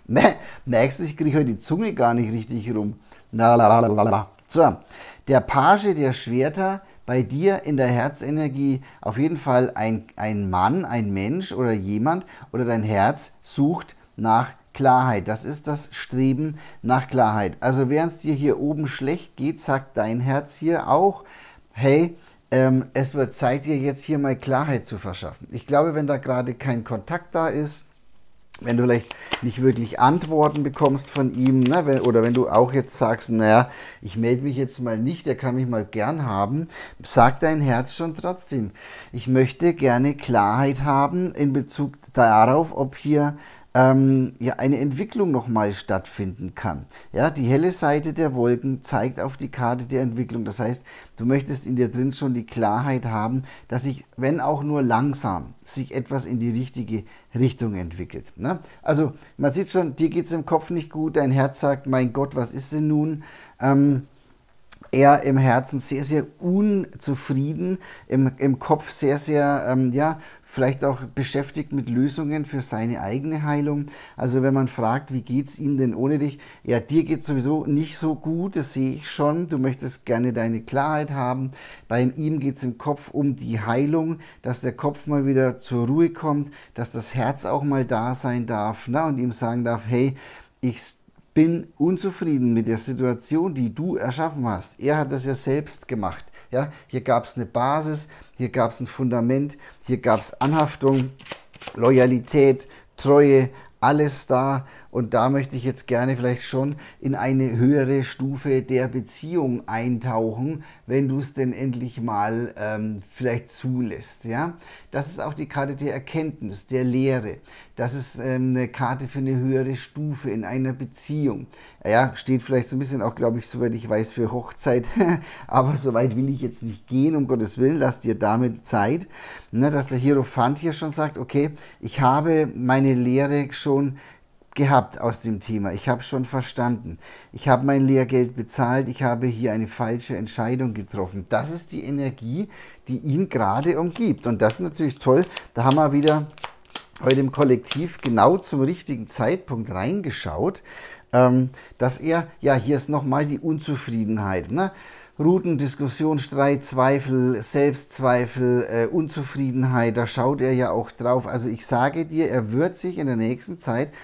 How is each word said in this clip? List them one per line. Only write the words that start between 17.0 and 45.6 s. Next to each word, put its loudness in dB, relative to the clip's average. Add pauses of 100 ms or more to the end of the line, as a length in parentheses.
Klarheit. 2
Also 2
während's 0
dir -2
hier 2
oben -2
schlecht -6
geht, -4
sagt -4
dein 0
Herz -2
hier -2
auch, 2 (480)
„Hey, 4 (360)
ähm, 4
es -2
wird 0
Zeit, -2
dir 0
jetzt -4
hier 0
mal 0
Klarheit -2
zu -10
verschaffen.“ -10
Ich -12
glaube, 2
wenn 0
da 0
gerade -2
kein -4
Kontakt -8
da 0
ist, -4 (760)
wenn 0
du 4
vielleicht 2 (280)
nicht -2
wirklich 2
Antworten 4
bekommst 0
von 0
ihm, 4
ne, 4
wenn, 4
oder 6
wenn 4
du 4
auch 4
jetzt -2
sagst, 0
„Naja, 6 (320)
ich -12
melde 0
mich -4
jetzt -4
mal -2
nicht, -2
der 0
kann -4
mich 0
mal -2
gern -2
haben“, 0 (340)
sagt 4
dein 2
Herz 0
schon -6
trotzdem, -6 (420)
„Ich -8
möchte 4
gerne 2
Klarheit 2
haben 2
in 0
Bezug -4 (180)
darauf, 6
ob -4
hier, 2 (360)
ähm, 6
ja, -2
eine 0
Entwicklung -2
nochmal 0